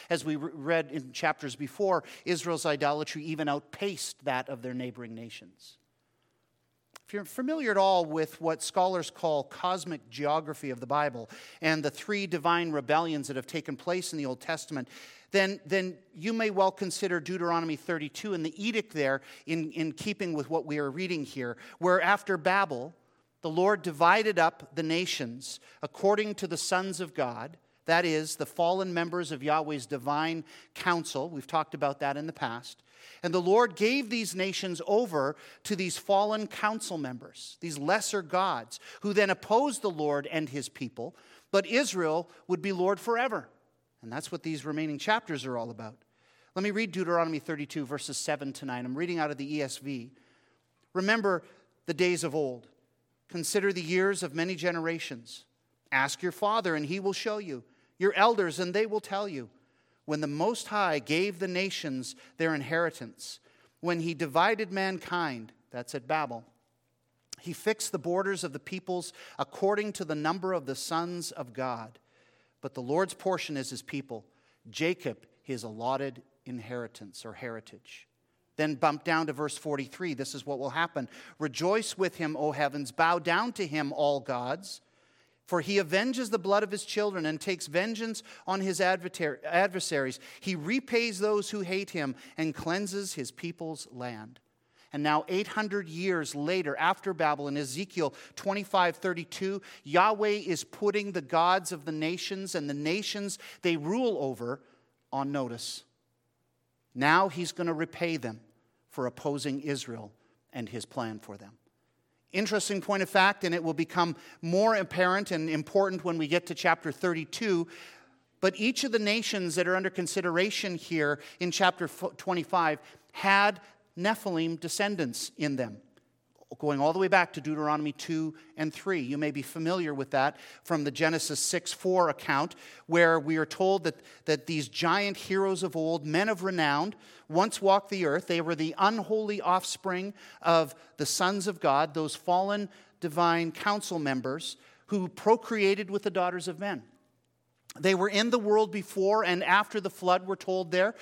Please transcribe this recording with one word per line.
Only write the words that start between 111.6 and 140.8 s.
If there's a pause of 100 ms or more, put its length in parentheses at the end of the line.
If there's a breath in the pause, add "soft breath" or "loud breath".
Interesting
point
of
fact,
and
it
will
become (240 loud breath)
more
apparent
and
important
when
we
get
to
chapter
thirty-two, (720 loud breath)
but
each
of
the
nations
that
are
under
consideration
here (200 loud breath)
in
chapter
f-,
twenty-five (340 loud breath)
had (380 loud breath)
Nephilim
descendants
in
them, (800)
going
all
the
way
back
to
Deuteronomy
two (240 loud breath)
and
three.
You
may
be
familiar
with
that (280 loud breath)
from
the
Genesis
six
four
account, (300 loud breath)
where
we
are
told
that, (300 loud breath)
that
these
giant
heroes
of
old,
men
of
renown, (360 loud breath)
once
walked
the
earth.
They
were
the
unholy
offspring (300 loud breath)
of (240 loud breath)